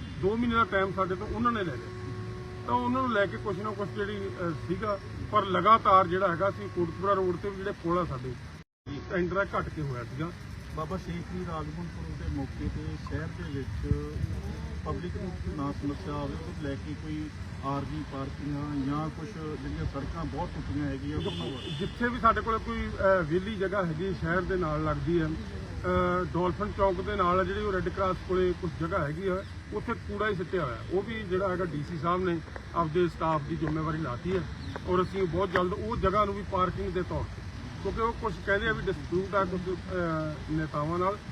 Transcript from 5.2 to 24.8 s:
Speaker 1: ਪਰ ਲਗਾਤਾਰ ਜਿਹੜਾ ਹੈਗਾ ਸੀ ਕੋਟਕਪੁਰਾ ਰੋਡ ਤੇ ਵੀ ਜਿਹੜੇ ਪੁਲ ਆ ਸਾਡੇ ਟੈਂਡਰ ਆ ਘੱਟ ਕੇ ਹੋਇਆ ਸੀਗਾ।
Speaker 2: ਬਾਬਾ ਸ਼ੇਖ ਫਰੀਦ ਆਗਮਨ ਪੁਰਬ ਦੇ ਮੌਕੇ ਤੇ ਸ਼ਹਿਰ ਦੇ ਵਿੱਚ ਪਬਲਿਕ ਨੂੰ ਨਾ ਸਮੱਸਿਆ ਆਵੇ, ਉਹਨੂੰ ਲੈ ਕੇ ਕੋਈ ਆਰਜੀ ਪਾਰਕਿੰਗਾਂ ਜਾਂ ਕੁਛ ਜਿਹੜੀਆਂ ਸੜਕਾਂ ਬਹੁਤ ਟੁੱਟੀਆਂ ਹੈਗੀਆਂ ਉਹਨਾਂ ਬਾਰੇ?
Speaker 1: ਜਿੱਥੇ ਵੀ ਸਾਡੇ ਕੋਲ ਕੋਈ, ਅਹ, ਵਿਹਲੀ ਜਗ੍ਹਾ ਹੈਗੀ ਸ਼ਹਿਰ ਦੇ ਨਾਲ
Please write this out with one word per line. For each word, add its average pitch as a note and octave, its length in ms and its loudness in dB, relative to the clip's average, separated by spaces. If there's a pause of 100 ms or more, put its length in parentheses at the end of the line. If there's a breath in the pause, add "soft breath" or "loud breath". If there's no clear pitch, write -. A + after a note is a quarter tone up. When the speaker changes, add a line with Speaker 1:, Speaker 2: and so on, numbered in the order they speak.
Speaker 1:
ਪਰ G#3 140 6
ਲਗਾਤਾਰ F#3+ 640 8
ਜਿਹੜਾ F#3+ 200 4
ਹੈਗਾ E3+ 220 2
ਸੀ G3 260 -4
ਕੋਟਕਪੁਰਾ F3 380 2
ਰੋਡ F#3 220 2
ਤੇ G3+ 140 -4
ਵੀ G3 60 -4
ਜਿਹੜੇ F#3+ 160 -4
ਪੁਲ E3+ 260 0
ਆ F3 80 2
ਸਾਡੇ B2+ 280 -4 (760)
ਟੈਂਡਰ F3+ 280 0
ਆ G3 80 4 (120)
ਘੱਟ D#3+ 120 -2
ਕੇ D#3+ 120 -4
ਹੋਇਆ B2+ 220 -4
ਸੀਗਾ। C3+ 280 -4 (440)
Speaker 2:
ਬਾਬਾ D#3 220 -4
ਸ਼ੇਖ E3+ 180 -6
ਫਰੀਦ F3 340 -6
ਆਗਮਨ D#3 360 -6
ਪੁਰਬ - 320 -8
ਦੇ D3+ 180 -2
ਮੌਕੇ C#3+ 400 -4
ਤੇ D3+ 80 -6 (260)
ਸ਼ਹਿਰ D#3+ 180 -4
ਦੇ F3 160 -8 (100)
ਵਿੱਚ C#3 400 -2 (920)
ਪਬਲਿਕ D#3+ 320 -2
ਨੂੰ F#3+ 140 -4 (260)
ਨਾ C#3+ 140 0
ਸਮੱਸਿਆ C#3+ 420 -4
ਆਵੇ, C#3+ 200 -2
ਉਹਨੂੰ D#3+ 300 -6
ਲੈ C#3 120 -2
ਕੇ C#3 180 -6
ਕੋਈ D3+ 360 -4 (360)
ਆਰਜੀ C#3 380 -2 (100)
ਪਾਰਕਿੰਗਾਂ C#3+ 600 -4 (100)
ਜਾਂ D3+ 240 0
ਕੁਛ D3+ 240 -6
ਜਿਹੜੀਆਂ D3+ 520 -4
ਸੜਕਾਂ C#3 400 -4
ਬਹੁਤ D3 300 -4
ਟੁੱਟੀਆਂ D3 300 -2
ਹੈਗੀਆਂ C#3+ 320 -2
ਉਹਨਾਂ F3 140 0
ਬਾਰੇ? E3 480 -4
Speaker 1:
ਜਿੱਥੇ A#3 280 0
ਵੀ A#3+ 120 -2
ਸਾਡੇ G#3+ 220 6
ਕੋਲ A3 160 2
ਕੋਈ, A3 300 -2
ਅਹ, F#3+ 360 6
ਵਿਹਲੀ F#3 320 2
ਜਗ੍ਹਾ F#3+ 300 2
ਹੈਗੀ E3+ 280 0
ਸ਼ਹਿਰ E3 280 2
ਦੇ F#3 140 0
ਨਾਲ D#3 280 2